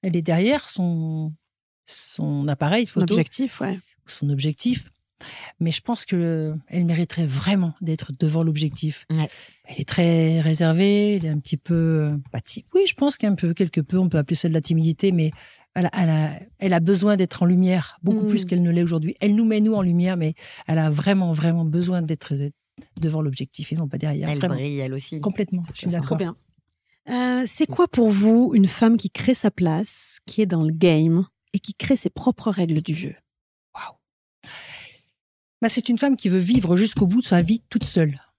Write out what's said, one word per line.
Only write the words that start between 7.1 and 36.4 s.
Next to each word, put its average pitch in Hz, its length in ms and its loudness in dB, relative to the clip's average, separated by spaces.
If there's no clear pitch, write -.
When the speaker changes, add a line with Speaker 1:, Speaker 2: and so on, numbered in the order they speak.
Speaker 1:
vraiment 165 560 0
d'être 160 360 -4
devant 160 240 2
l'objectif. 156 680 -2
Speaker 3:
Ouais. 156 160 0
Speaker 1:
Elle - 160 -12
est - 60 -8
très 165 520 2
réservée, 180 760 2
elle 165 100 -4
est - 20 -2
un 151 100 -2
petit 147 200 -6
peu, - 160 -4
euh, 160 420 0
pas 117 80 -6
ti-, - 240 -10
oui, 370 140 4
je - 60 -2
pense 277 240 0
qu'un 202 180 2
peu, 170 180 -2
quelque 170 280 0
peu, 180 160 -2
on 185 100 2
peut 165 100 0
appeler 147 180 0
ça 175 120 -2
de 160 60 0
la 160 80 0
timidité, 165 500 0
mais 160 180 2
elle 180 120 0
a, - 60 0
elle 175 160 0
a, 156 320 0
elle 190 140 0
a 170 80 4
besoin 202 360 2
d'être 185 260 0
en 175 40 4
lumière, 180 560 2
beaucoup 208 220 0
Speaker 2:
Mm. 214 40 0
Speaker 1:
plus 208 180 0
qu'elle 180 160 0
ne 170 80 2
l'est 170 120 2
aujourd'hui. 165 380 -2
Elle 208 140 2
nous 226 100 4
met, 214 160 2
nous, 220 140 4
en 202 80 0
lumière, 180 340 2
mais 160 160 -2
elle 160 120 2
a 156 100 2
vraiment, 175 440 2
vraiment 165 340 0
besoin 175 340 0
d'être, 156 340 -4
d'être 143 200 -6
devant 160 220 -2
l'objectif 143 520 -6
et 160 40 -4
non 160 120 -4
pas 151 100 -8
derrière. 147 320 -4
Speaker 3:
Elle 147 80 -2
Speaker 1:
Vraiment. 139 160 -2
Speaker 3:
brille, 139 260 -4
elle 131 140 -6
aussi. 143 260 -8
Speaker 1:
Complètement, 185 420 -4
je - 60 -18
suis - 80 -8
Speaker 3:
Trop 175 40 -2
Speaker 1:
d'accord. 165 140 -4
Speaker 2:
Trop 160 100 -2
bien. 170 180 -4
Euh, 247 360 -2
c'est 302 200 0
quoi - 220 0
pour 226 220 2
vous 220 440 4
une 196 120 8
femme 226 300 4
qui 202 140 -2
crée - 240 0
sa - 160 2
place, - 760 -2
qui - 140 -6
est 214 60 2
dans 170 160 0
le 156 100 2
game 165 540 4
et 196 60 -2
qui - 160 -8
crée - 220 0
ses - 140 -2
propres - 400 -2
règles 165 300 0
du 156 140 -4
jeu ? 175 200 -8
Speaker 1:
Waouh. - 200 -14
Bah, 233 60 2
c'est - 200 0
une 233 100 0
femme 277 180 2
qui - 120 -2
veut 185 100 4
vivre 180 380 2